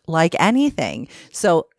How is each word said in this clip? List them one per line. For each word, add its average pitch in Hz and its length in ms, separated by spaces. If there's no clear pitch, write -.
like 165 320
anything. 214 720
So 170 340